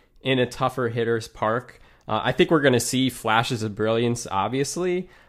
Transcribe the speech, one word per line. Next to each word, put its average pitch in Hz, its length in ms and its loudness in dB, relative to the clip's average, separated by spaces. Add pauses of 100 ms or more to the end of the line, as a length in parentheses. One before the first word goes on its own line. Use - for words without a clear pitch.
(220)
in 131 160 0
a 123 80 2
tougher 127 420 -4
hitter's 113 400 -2
park. - 520 -4 (260)
Uh, 107 160 -2
I 127 100 0
think 175 180 2
we're 160 100 4
gonna 127 200 6
see 131 280 0
flashes 113 540 0
of 107 120 -4
brilliance, 117 560 0
obviously, 139 800 -2 (200)